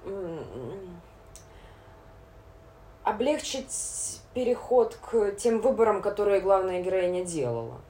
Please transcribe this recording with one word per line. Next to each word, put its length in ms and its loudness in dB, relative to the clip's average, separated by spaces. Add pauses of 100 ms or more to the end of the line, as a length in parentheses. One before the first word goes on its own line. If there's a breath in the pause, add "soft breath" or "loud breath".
м, 920 -10 (2000 loud breath)
облегчить 1160 -2 (140)
переход 640 2
к 360 0
тем 280 2
выборам, 420 4
которые 380 2
главная 420 2
героиня 420 0
делала. 520 -4 (140)